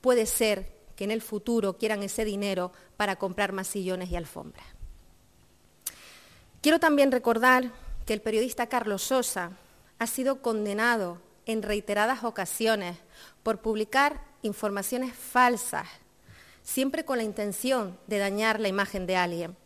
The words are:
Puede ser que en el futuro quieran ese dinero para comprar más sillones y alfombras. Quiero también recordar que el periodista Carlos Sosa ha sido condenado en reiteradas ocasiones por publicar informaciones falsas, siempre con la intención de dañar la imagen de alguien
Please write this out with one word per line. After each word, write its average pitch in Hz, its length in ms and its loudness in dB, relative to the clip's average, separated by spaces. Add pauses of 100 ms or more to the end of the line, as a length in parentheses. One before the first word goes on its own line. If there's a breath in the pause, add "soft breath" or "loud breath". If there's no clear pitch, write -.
Puede 247 240 4
ser 208 500 0 (200)
que - 80 -8
en 202 80 -2
el 220 100 -2
futuro 208 560 -2
quieran 214 240 0
ese 202 240 -4
dinero 196 460 -2 (260 loud breath)
para 196 200 0
comprar 190 340 -2
más 190 160 -6
sillones 185 420 -4
y 170 60 -2
alfombras. - 500 -10 (2000 loud breath)
Quiero 311 180 6
también 285 320 6
recordar 247 600 4 (340 loud breath)
que 220 80 -2
el 214 80 -2
periodista 226 460 0
Carlos 214 360 -2
Sosa 202 480 0 (480 soft breath)
ha 226 80 -2
sido 269 340 0
condenado 214 800 0 (240)
en 220 160 -2
reiteradas 208 640 0
ocasiones 208 760 -2 (460 loud breath)
por 220 180 -2
publicar 254 640 0 (200)
informaciones 214 720 -4
falsas, 247 720 2 (760 loud breath)
siempre 277 420 -2
con 262 120 -2
la 226 60 0
intención 208 840 -2
de 214 100 -2
dañar 208 420 2
la 220 80 0
imagen 190 380 -2
de 185 100 0
alguien 170 400 0 (100)